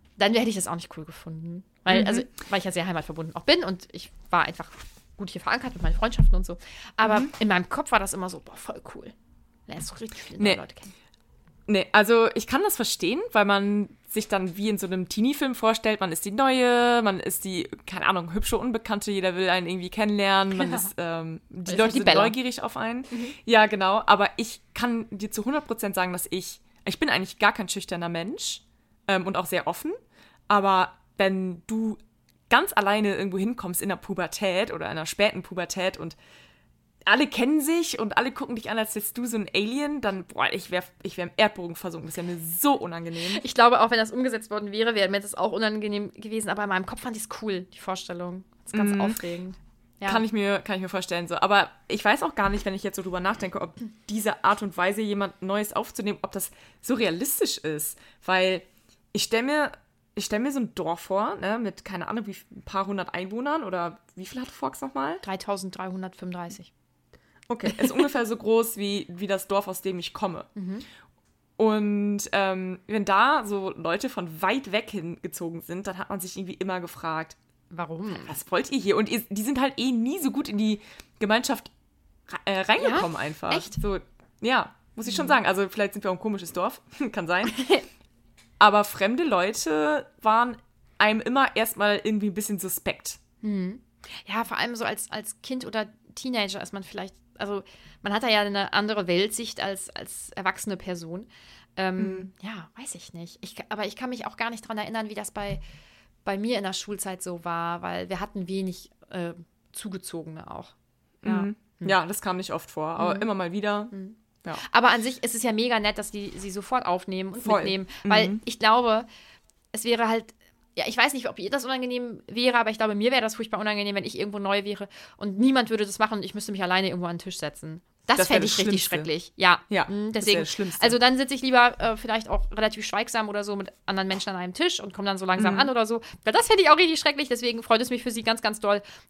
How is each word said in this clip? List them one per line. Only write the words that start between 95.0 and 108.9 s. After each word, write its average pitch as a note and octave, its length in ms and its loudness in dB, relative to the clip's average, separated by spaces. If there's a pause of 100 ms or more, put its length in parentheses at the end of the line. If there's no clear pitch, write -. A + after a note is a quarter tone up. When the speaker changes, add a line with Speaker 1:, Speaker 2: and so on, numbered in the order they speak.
Speaker 1:
als - 320 -10
Kind B3+ 240 -6
oder G#3+ 220 -4 (280)
Teenager G#3 460 -4
ist - 120 -12
man G3 100 -8
vielleicht, F#3+ 320 -12 (220)
also G3+ 260 -4 (380)
man G3+ 100 -4
hat A3 120 0
da B3+ 40 2
ja G#3+ 140 6
eine G3+ 320 0
andere G#3 340 0
Weltsicht G#3 560 0
als, G3 280 -6
als - 400 -14
erwachsene F#3+ 440 -4
Person. F3 500 -8 (520)
Ähm, F#3 180 0 (220)
Speaker 2:
Mhm. F#3+ 240 -12
Speaker 1:
ja, F#3+ 360 -12
weiß B3 180 -12
ich - 180 -20
nicht. E3+ 280 -16
Ich - 140 -14
ka-, - 140 -12
aber G#3+ 160 -4
ich G#3 100 -6
kann B3+ 140 -6
mich B3 180 -8
auch - 80 -12
gar A#3 140 -4
nicht A#3 180 -12
dran A3 100 -6
erinnern, A3 320 -4
wie G#3+ 60 -10
das G#3 160 -8
bei, G3+ 300 -6 (600)
bei G3 140 -2
mir A3+ 220 0
in G3+ 40 -6
der F#3+ 100 -4
Schulzeit F#3+ 500 -8
so F3 200 -8
war, E3+ 380 -4
weil F3+ 280 -4
wir F3+ 100 -6
hatten F#3+ 280 -6
wenig, F#3+ 440 -6 (180)